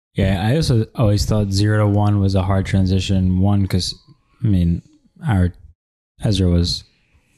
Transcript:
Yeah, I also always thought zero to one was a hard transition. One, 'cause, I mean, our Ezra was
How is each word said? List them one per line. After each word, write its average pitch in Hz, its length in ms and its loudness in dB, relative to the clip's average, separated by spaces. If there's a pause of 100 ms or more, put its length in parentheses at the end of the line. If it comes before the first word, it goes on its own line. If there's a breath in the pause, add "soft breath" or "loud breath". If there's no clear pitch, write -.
(140)
Yeah, 95 320 -2
I 127 100 0
also 139 380 0
always 104 300 0
thought 107 280 -2
zero 107 340 0
to - 20 2
one 104 320 2
was 98 140 0
a 92 80 2
hard 95 240 -2
transition. 92 760 0
One, 101 260 2
'cause, - 280 -4 (480)
I 120 40 -2
mean, 85 360 0 (440)
our 92 260 0 (720)
Ezra 95 260 0
was 87 360 0 (540)